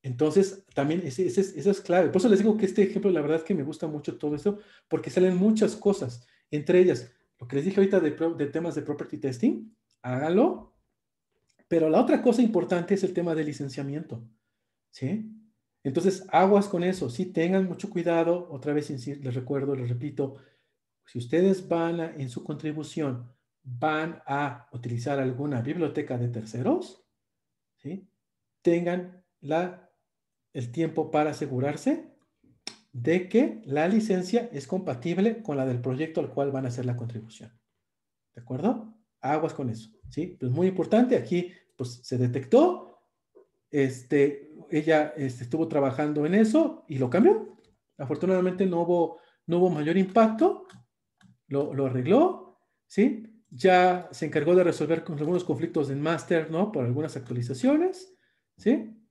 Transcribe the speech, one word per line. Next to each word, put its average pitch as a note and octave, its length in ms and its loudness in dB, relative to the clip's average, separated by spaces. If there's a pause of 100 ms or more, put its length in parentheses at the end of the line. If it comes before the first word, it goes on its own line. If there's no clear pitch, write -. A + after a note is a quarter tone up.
Entonces, D#3 680 0
también D#3 320 0
ese, E3+ 220 -2
ese - 140 2
es, F#3+ 160 -2
esa G3 160 2
es G3 80 -2
clave. F3 300 2
Por F#3+ 80 2
eso B3 100 4
les G3 100 6
digo G#3+ 180 4
que F#3+ 100 0
este G3 180 4
ejemplo, G3 260 0
la D#3+ 100 2
verdad D3+ 180 0
es D#3+ 40 -4
que G3+ 140 -4
me C#3 80 -4
gusta D#3 240 -8
mucho D3+ 280 -8
todo D3 200 -4
esto, G#3 240 -2 (260)
porque D#3 240 -4
salen F#3 260 4
muchas G#3+ 380 4
cosas, G3 500 -2 (280)
entre D#3 260 2
ellas, E3+ 320 4 (300)
lo A#2+ 80 -14
que C3+ 80 -6
les C#3+ 80 0
dije G3 160 2
ahorita G3 180 6
de D#3 140 2
pro-, E3 220 -2
de C#3+ 120 -2
temas D#3+ 300 -4
de D3 60 -6
property D3 360 -8
testing, C#3+ 560 -2 (280)
hágalo. E3 720 0 (920)
Pero D#3 220 2
la F3+ 100 6
otra D4+ 220 2
cosa B3 180 4
importante F#3+ 540 2
es F#3+ 100 0
el F3+ 80 -2
tema E3+ 220 -2
del D#3 100 -2
licenciamiento, C#3 800 -8 (640)
¿sí? F#3+ 400 -6 (520)
Entonces, E3+ 460 0
aguas G3 380 6
con F3 160 -2
eso, F3 280 -2
sí, F3+ 160 -6
tengan F#3 400 0
mucho - 240 -8
cuidado. E3+ 600 0
Otra D3 220 -6
vez, D3 180 -2
insi-, C#3+ 300 -8
les B2+ 140 -6
recuerdo, C#3 420 -4
les A#2+ 140 -6
repito, C#3 460 -6 (680)
si - 140 -12
ustedes F#3 500 0
van E3+ 320 -2
a, E3 140 -8
en C3+ 160 -8
su - 120 -12
contribución, D3 880 -8 (320)
van D#3 640 -4
a C#3 460 -4
utilizar B2 460 -4
alguna C3 420 -4
biblioteca D3 560 -4
de A#2+ 120 -4
terceros, B2+ 760 -4 (720)
¿sí? F#3 320 -12 (540)
Tengan F3 600 -2 (180)
la, E3 520 -6 (640)
el A#2+ 180 -8
tiempo D#3+ 380 -2
para D3+ 220 0
asegurarse C#3+ 800 -4 (800)
de D#3+ 340 -2
que C4 380 2
la D3 220 0
licencia G#3+ 640 0
es C#3 140 -10
compatible F#3 760 -2
con C#3+ 160 -4
la C3 80 0
del A#2+ 160 -2
proyecto D3+ 400 -2
al B2+ 80 -6
cual C#3 200 -2
van C3+ 140 -4
a B2+ 40 -4
hacer B2 180 -6
la A#2+ 100 -2
contribución. A2+ 560 -12 (840)
¿De A#2+ 60 -18
acuerdo? D#3 540 -4 (260)
Aguas D#3 320 -2
con C3+ 160 -6
eso, - 220 -10 (180)
¿sí? - 300 -8
Pues B2+ 120 -4
muy E3+ 180 2
importante, A3+ 480 2
aquí, F3 360 -2 (240)
pues, - 260 -10
se B2+ 160 -4
detectó, C3+ 840 2 (720)
este, C#3 840 0 (160)
ella, D3+ 460 2
este, C3+ 260 -6
estuvo D#3+ 260 -2
trabajando D3 560 0
en E3+ 100 0
eso A3+ 540 4
y C3+ 100 -6
lo B2+ 120 0
cambió. A#3+ 480 4 (400)
Afortunadamente F3+ 640 0
no E3+ 180 2
hubo, E3+ 360 2 (280)
no E3+ 120 0
hubo F3+ 120 6
mayor D3+ 260 0
impacto, A3 720 4 (840)
lo, C#3+ 260 -2
lo C3+ 120 0
arregló, E3 720 2 (280)
¿sí? - 400 0 (240)
Ya F3+ 640 4
se - 140 -6
encargó D3+ 280 2
de F3+ 100 6
resolver D#3+ 380 0
con D3 160 -8
algunos D#3+ 240 -2
conflictos D#3 480 -2
en C#3 100 -4
master, D#3+ 500 -2
¿no? F#3+ 200 0
Por C#3 140 -2
algunas C#3 320 -2
actualizaciones, B3+ 960 -2 (420)
¿sí? - 380 0 (160)